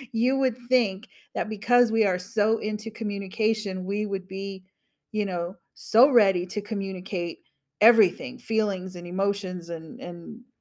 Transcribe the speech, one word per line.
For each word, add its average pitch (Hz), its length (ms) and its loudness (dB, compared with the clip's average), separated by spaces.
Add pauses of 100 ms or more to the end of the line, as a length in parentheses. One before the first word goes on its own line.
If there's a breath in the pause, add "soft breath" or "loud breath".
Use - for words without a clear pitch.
(120)
you 247 260 2
would 262 200 0 (120)
think 220 380 0 (260 soft breath)
that 202 160 -4
because 226 420 2
we 220 140 2
are 185 140 0
so 220 400 0
into 214 320 -6
communication, 202 920 -2
we 208 200 -2
would 190 220 -4
be, 190 360 -6 (480)
you 214 140 -2
know, 180 300 -4 (180)
so 254 360 6
ready 196 360 4
to 202 160 -4
communicate 190 760 -6 (400)
everything, 190 580 4
feelings 196 580 -2
and 175 120 -8
emotions 185 640 -2
and, 160 300 -8
and, 165 420 -10 (200)